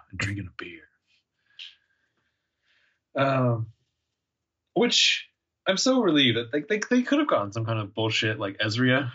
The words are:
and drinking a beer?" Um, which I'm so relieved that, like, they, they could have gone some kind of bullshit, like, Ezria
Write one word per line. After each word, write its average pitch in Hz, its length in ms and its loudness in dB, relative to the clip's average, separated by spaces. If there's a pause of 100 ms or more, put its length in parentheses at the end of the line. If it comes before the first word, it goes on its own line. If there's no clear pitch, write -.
and 98 80 -16
drinking 101 300 -6
a - 160 -16
beer?" 85 200 -18 (2250)
Um, 127 500 2 (1080)
which - 520 2 (400)
I'm 190 80 2
so 254 260 2
relieved 143 360 4
that, 117 160 -6
like, 151 160 -4
they, 208 100 0 (100)
they 247 120 2
could 277 180 0
have 294 80 0
gone 101 240 0
some 113 140 -4
kind 113 140 -2
of 101 140 -8
bullshit, 110 460 -2
like, 98 200 -6
Ezria 123 560 0